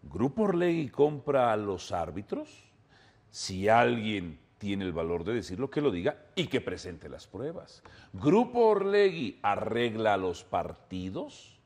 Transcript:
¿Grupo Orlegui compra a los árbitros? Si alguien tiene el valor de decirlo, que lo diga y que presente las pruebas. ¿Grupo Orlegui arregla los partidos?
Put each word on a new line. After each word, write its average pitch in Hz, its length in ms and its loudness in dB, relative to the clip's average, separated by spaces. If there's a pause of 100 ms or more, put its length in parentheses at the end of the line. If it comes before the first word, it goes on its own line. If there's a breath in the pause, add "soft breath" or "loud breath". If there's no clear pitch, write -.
¿Grupo 104 400 -2
Orlegui 170 460 0
compra 139 640 2
a 107 40 2
los 101 360 -4
árbitros? 87 720 -6 (680 soft breath)
Si 95 380 -4
alguien 110 720 2 (180)
tiene 98 260 -4
el 90 80 -4
valor 82 300 -2
de 104 120 -4
decirlo, 110 360 -6
que - 100 -2
lo 143 120 2
diga 92 240 -2 (180)
y 165 140 -2
que 127 120 0
presente 87 480 -10
las - 200 -16
pruebas. - 560 -12 (280 loud breath)
¿Grupo 202 460 4
Orlegui 196 840 4
arregla 107 720 2
los 92 260 -2
partidos? 92 1200 -8